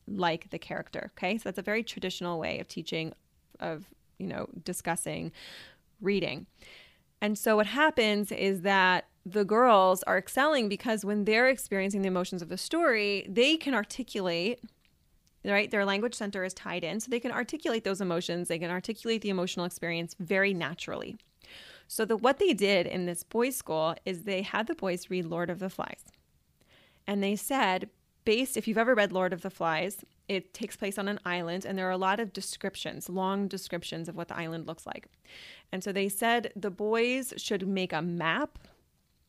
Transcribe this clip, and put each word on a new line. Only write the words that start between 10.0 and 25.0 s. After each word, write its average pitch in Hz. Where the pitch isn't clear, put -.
are 190
excelling 254
because 208
when 208
they're 226
experiencing 196
the 190
emotions 185
of 170
the 180
story, 214
they 254
can 285
articulate, 208
right? 202
Their 202
language 196
center 202
is 185
tied 175
in, 170
so 233
they 233
can 240
articulate 247
those 190
emotions. 175
They 170
can 170
articulate 220
the 208
emotional 180
experience 170
very 196
naturally. 165
So -
the, 226
what 254
they 370
did 196
in 180
this 175
boys' 247
school 160
is 180
they 190
had 196
the 330
boys 180